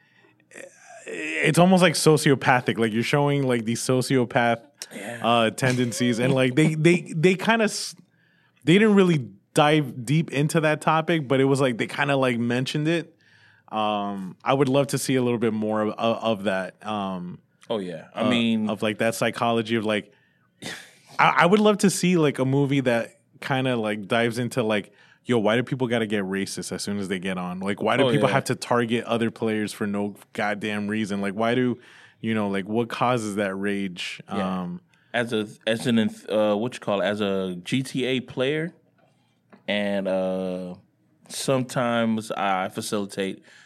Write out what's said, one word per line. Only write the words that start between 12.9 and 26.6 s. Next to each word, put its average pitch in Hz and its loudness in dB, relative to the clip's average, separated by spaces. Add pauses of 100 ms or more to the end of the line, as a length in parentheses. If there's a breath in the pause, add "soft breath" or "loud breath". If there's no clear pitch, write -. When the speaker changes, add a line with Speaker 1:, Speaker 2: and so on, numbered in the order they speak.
Speaker 1:
Um, 101 -4
I 127 2
would 139 2
love 139 2
to 139 -4
see 135 -2
a 127 2
little 120 0
bit 110 0
more 107 -2
of, 107 0
of, 110 -2
of 107 -2
that. 95 -4
Um, 95 -6 (300)
Speaker 2:
Oh, 113 -2
yeah. 87 -10
I 107 -6
Speaker 1:
uh, 117 0
Speaker 2:
mean 113 0
Speaker 1:
of, 107 -4
like, 107 -2
that 113 2
psychology 117 0
of, 107 0
like, 107 -2 (1080 loud breath)
I, 147 6
I 151 6
would 202 6
love 208 4
to 196 6
see, 180 2
like, 147 2
a 131 2
movie 139 2
that 117 0 (220)
kinda, 131 0
like, 107 -2
dives 117 0
into, 123 -2
like, 107 -2 (340 soft breath)
yo, 120 2
why 104 2
do 123 2
people 123 -4
gotta 113 0
get 104 -2
racist 95 -6